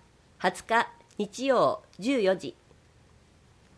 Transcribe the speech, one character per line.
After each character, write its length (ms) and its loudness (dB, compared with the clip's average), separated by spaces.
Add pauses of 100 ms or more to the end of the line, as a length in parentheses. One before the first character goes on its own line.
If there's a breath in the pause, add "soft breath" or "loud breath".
(380)
二 140 0
十 120 -14
日 240 0 (300)
日 280 -6
曜 360 2 (160)
十 220 0
四 160 2
時。 180 -12 (1200)